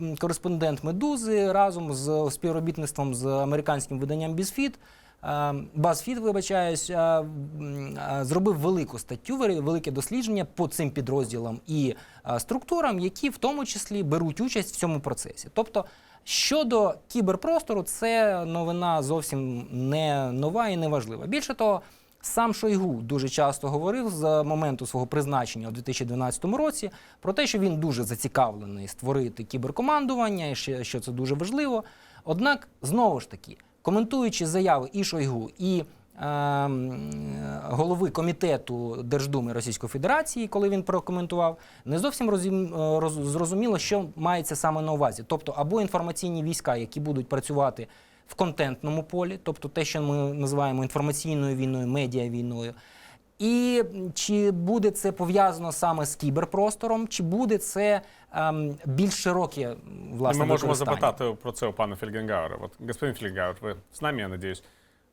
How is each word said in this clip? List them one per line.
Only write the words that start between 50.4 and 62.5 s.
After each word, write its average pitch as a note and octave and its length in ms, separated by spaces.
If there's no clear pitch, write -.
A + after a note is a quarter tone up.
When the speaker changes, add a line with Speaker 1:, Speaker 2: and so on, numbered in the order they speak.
Speaker 1:
інформаційною C#3+ 720
війною, C3 320
медіавійною. A#2+ 840
І A#3+ 440
чи G#3 380
буде G3 400
це G3+ 200
пов'язано F3+ 600
саме D#3+ 340
з C#3+ 100
кіберпростором, G3+ 920
чи - 160
буде G#3 340
це, G3+ 440
ем, D#3 420
більш D#3 280
широке, D3+ 640
власне, B2+ 280
Speaker 2:
Ну, D3 60
ми D#3 80
можемо D3 200
Speaker 1:
використання? C#3 280
Speaker 2:
запитати A#2+ 400
про B2 100
це - 160
у G2+ 60
пана G#2 220
Фельгенгауера. G#2 640